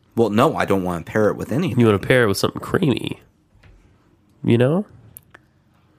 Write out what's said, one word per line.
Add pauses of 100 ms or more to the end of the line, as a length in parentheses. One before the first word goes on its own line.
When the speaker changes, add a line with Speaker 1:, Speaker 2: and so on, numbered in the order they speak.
(180)
Speaker 1:
Well,
no,
I
don't
wanna
pair
it
with
anything.
Speaker 2:
You
wanna
pair
it
with
something
creamy. (1200)
You
know? (1120)